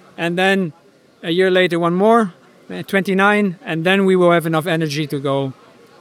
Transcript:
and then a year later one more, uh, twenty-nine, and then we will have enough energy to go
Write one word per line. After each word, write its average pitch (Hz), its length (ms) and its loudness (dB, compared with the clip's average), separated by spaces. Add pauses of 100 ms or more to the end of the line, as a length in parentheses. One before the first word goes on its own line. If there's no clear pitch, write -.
(180)
and 175 200 -4
then 190 360 0 (480)
a 175 100 -6
year 185 180 0
later 180 300 2
one 170 140 0
more, 208 400 2 (360)
uh, 180 140 -10
twenty-nine, 196 800 0
and 160 220 -6
then 190 200 2
we 190 120 4
will 175 140 4
have 170 140 2
enough 160 220 -2
energy 160 400 -2
to 143 140 -6
go 139 320 -2 (480)